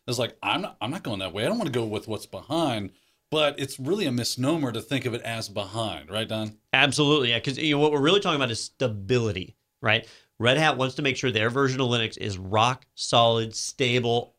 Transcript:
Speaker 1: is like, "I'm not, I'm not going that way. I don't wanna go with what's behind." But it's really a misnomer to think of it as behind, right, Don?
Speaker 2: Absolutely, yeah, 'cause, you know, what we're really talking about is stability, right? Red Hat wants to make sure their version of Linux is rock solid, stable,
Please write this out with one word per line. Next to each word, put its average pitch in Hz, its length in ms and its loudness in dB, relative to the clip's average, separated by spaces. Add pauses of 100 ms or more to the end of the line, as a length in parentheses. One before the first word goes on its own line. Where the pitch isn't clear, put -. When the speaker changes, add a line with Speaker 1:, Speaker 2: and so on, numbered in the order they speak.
Speaker 1:
is 123 100 -2
like, 117 240 -2
"I'm 117 220 -2
not, - 180 -10
I'm - 80 -4
not 165 140 -6
going 104 160 -6
that 92 120 -6
way. 104 140 -2
I - 20 2
don't 226 120 -2
wanna 170 100 -4
go 117 160 0
with 107 220 -4
what's 107 180 -6
behind." 117 640 -4 (420)
But 147 280 2
it's 131 200 -6
really 170 280 -2
a 127 40 -2
misnomer 123 600 0
to 107 100 -6
think 127 240 -4
of 113 80 -4
it 120 80 -6
as 113 280 -8
behind, 98 600 -6
right, 107 180 -4
Don? 110 300 -6 (160)
Speaker 2:
Absolutely, 139 560 4
yeah, 117 100 0
'cause, 120 200 -4
you 147 160 2
know, 143 40 2
what 151 120 6
we're 143 100 2
really 180 200 4
talking 170 160 0
about 131 120 0
is 113 100 -4
stability, 107 960 -2 (280)
right? 113 240 2 (320)
Red 123 180 4
Hat 151 200 4
wants 131 180 0
to 156 80 -4
make 135 120 0
sure 131 140 0
their 110 220 2
version 131 280 0
of 127 100 2
Linux 113 280 0
is 101 220 -6
rock 107 560 0
solid, 117 600 2
stable, 120 840 0